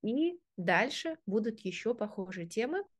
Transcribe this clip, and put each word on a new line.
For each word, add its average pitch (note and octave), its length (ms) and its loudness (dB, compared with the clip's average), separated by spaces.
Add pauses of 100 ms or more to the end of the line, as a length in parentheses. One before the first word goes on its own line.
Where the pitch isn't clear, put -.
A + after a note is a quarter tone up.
И D#4 340 2 (200)
дальше G#3 680 2
будут A3 360 0
ещё G#3+ 340 -2
похожие F#3+ 520 -6
темы C#4+ 360 -2 (160)